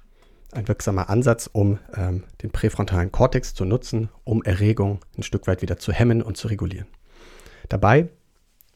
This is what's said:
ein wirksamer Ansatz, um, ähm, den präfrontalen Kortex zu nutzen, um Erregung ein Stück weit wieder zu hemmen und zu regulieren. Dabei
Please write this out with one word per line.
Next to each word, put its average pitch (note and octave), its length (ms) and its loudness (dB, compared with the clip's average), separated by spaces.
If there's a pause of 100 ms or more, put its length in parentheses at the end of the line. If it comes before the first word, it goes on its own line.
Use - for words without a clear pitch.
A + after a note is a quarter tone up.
(500)
ein G#2 180 -8
wirksamer G2 400 -2
Ansatz, A#2 420 2
um, G2+ 280 2 (160)
ähm, F#2 300 -4 (180)
den G#2 80 -8
präfrontalen F#2+ 600 0
Kortex B2+ 420 2
zu G2+ 100 -2
nutzen, A2 460 -2 (140)
um A2+ 180 0
Erregung G2+ 600 0 (140)
ein - 60 -8
Stück - 240 -4
weit F#2 160 0
wieder F2+ 160 -4
zu - 140 -4
hemmen A#2+ 280 4
und A2 160 -6
zu - 120 -8
regulieren. F#2 400 -6 (840)
Dabei A#2+ 400 4 (640)